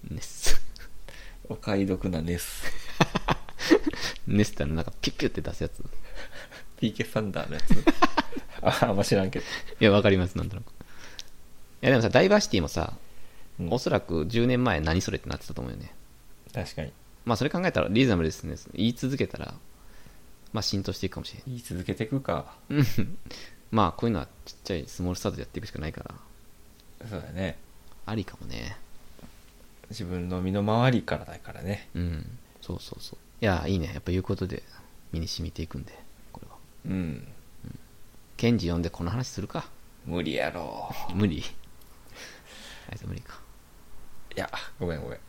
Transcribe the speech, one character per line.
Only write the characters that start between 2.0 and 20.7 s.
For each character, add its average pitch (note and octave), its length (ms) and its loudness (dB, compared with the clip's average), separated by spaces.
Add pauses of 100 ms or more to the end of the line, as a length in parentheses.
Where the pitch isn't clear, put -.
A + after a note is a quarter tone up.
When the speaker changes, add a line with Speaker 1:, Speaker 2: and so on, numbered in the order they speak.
Speaker 2:
な E2 120 0
ネ F2 160 0
ス。 - 260 -6 (840)
Speaker 1:
<laughs> - 800 2
ネ G#2 160 6
ス - 100 0
っ - 20 -6
て - 80 0
あ - 20 2
の、 D#2 100 0
な D#2+ 80 0
ん - 20 -2
か - 160 -6
ピ - 100 0
ュ - 20 -8
ッ - 40 -10
ピ - 80 0
ュ - 40 2
ッ - 20 -2
っ - 40 -6
て F#2+ 60 -2
出 - 120 -4
す - 80 -4
や E2 80 -2
つ。 - 140 -6 (960)
Speaker 2:
ピ - 80 0
ー G2+ 80 -2
ケ A#2 80 -4
ー - 80 -6
サ - 80 0
ン G#2 120 -2
ダ D#2+ 140 -4
ー - 40 -4
の D2+ 60 -4
や - 60 4
つ。 - 40 8 (520)
<laughs> - 440 -2
あ、 - 180 4 (100)
あ G2+ 40 2
ん - 20 2
ま G2 80 4
知 A2 120 4
ら G2 100 6
ん F#2+ 60 -2
け - 80 -4
ど。 - 60 -6 (340)
Speaker 1:
い - 40 6
や、 G#2 80 10
わ G2+ 100 8
か G#2 80 8
り G2 80 8
ま F#2 100 4
す、 - 100 -4
な E2+ 60 -2
ん F2+ 60 -2
と F#2+ 60 -8
な - 60 -8
く。 - 60 -10
い - 40 -12 (1080)
や、 B2+ 100 4
で C3+ 60 10
も A2+ 40 6
さ、 A2 80 4
ダ B2+ 120 8
イ F#3+ 80 6
バ G#3 80 8
ー - 20 8
シ - 100 0
テ G2 100 4
ィ - 20 2
も D2 60 0
さ、 - 260 -2 (680)
Speaker 2:
う F2+ 40 -2
ん。 F2 100 0
Speaker 1:
お B2 40 2
そ - 120 0
ら B2+ 100 4
く D#2+ 280 0
十 A#2 200 2
年 B2 160 2
前 G2 160 4
何 D#2+ 220 2
そ - 100 -2
れ - 60 -4
っ - 40 -6
て - 80 -12
な - 60 -4
っ - 40 -8
て - 80 -12
た - 60 -8
と - 80 -6
思 B1+ 80 -6
う A#1 40 -8
よ G#1+ 60 -10
ね。 - 140 -14 (600)
Speaker 2:
確 - 220 -6
か D#2 80 -6
に。 C#2+ 80 -8 (340)
Speaker 1:
ま A#2 80 2
あ、 - 20 4
そ B2 80 0
れ D3+ 60 2
考 F3 160 -2
え E3+ 60 2
た - 100 2
ら - 80 0
リ G#2+ 120 6
ー - 40 8
ズ B2 60 4
ナ F#2+ 40 6
ブ E2+ 80 4
ル D#2 60 2
で - 20 -2
す - 120 -10
ね。 D2+ 120 -8 (180)
言 G#2+ 140 2
い A#2+ 60 2
続 C3+ 240 -2
け A2+ 100 0
た - 100 -10
ら、 - 160 -8 (1000)
ま G#2+ 60 -2
あ、 - 20 -2
浸 G2+ 200 -2